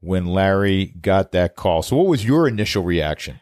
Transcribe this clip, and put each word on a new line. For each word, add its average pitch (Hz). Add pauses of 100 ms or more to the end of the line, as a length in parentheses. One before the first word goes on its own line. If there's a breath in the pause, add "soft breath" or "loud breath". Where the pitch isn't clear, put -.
when 90
Larry 95
got 95
that 90
call. 82
So 123
what 180
was 139
your 151
initial 104
reaction? 78